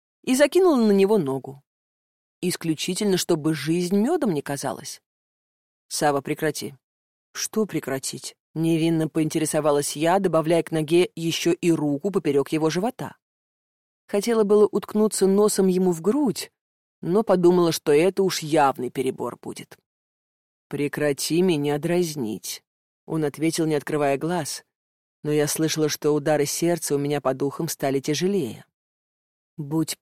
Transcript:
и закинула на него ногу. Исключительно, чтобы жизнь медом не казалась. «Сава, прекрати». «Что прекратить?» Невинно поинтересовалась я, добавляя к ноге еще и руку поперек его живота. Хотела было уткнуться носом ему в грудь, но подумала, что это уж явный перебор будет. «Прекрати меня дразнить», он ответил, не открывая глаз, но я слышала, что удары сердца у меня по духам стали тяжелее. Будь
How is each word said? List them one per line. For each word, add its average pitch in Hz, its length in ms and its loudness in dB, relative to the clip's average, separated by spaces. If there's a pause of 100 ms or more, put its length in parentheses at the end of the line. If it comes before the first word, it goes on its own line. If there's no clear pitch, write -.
(240)
и 254 100 0
закинула 294 420 4
на 220 160 4
него 196 260 4
ногу. 135 440 -6 (760)
Исключительно, 180 800 -2
чтобы 160 340 0
жизнь 170 460 0
медом 269 340 0
не 147 80 -2
казалась. - 640 -8 (840)
«Сава, 143 340 0
прекрати». 147 520 -6 (580)
«Что - 340 -4
прекратить?» - 680 -8 (180)
Невинно 160 540 0
поинтересовалась 156 880 0
я, 165 220 2
добавляя 165 440 2
к - 100 -10
ноге 165 420 2
еще 165 380 -2
и 175 180 0
руку 147 400 0
поперек 143 400 0
его 160 180 0
живота. 175 480 -4 (920)
Хотела 220 340 2
было 208 240 6
уткнуться 208 600 0
носом 196 420 4
ему 185 240 2
в 160 80 -6
грудь, 220 500 0 (500)
но 185 220 0
подумала, 180 480 4
что 156 220 0
это 185 320 4
уж 180 160 -2
явный 139 500 0
перебор 123 500 -6
будет. - 380 -14 (880)
«Прекрати 147 720 -2
меня 147 360 2
дразнить», 151 840 -4 (440)
он 160 180 -2
ответил, 156 420 -2
не 156 80 0
открывая 143 440 0
глаз, 160 460 -6 (580)
но 151 80 -4
я 151 160 2
слышала, 156 420 -2
что 147 240 -2
удары 147 340 0
сердца 170 480 -2
у 143 40 0
меня 143 220 -2
по 131 140 -2
духам 143 340 -4
стали 139 320 -2
тяжелее. 151 640 -2 (920)
Будь 156 460 -4